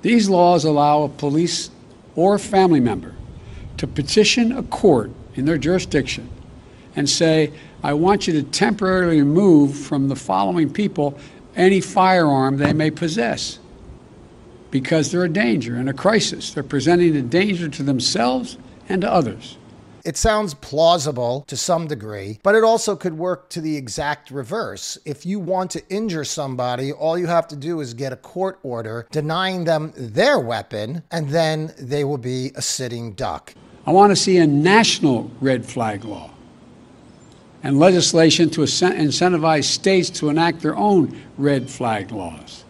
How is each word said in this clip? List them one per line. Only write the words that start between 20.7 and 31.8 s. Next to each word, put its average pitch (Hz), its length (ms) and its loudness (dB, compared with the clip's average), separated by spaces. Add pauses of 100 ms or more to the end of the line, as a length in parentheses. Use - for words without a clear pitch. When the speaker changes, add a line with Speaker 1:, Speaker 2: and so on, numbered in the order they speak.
Speaker 2:
to 127 100 -12
some 165 300 -2
degree, 104 560 -10
but 202 100 4
it 220 100 6
also 220 320 2
could 160 220 -6
work 180 320 -6
to 175 100 -10
the 156 160 -4
exact 143 540 -6
reverse. 135 720 -8
If 147 220 -12
you 196 140 -4
want 185 320 -4
to - 180 -10
injure 185 340 -4
somebody, 127 680 -4
all 160 260 -2
you 175 80 -2
have 165 220 0
to 151 80 -16
do 156 240 -6
is 120 160 -10
get 131 180 -8
a - 40 -12
court 185 440 -8
order 117 480 -8
denying 175 540 -4
them 156 340 0
their 160 400 0
weapon, 113 720 -6
and 156 200 -4
then 156 500 -2
they 143 240 -4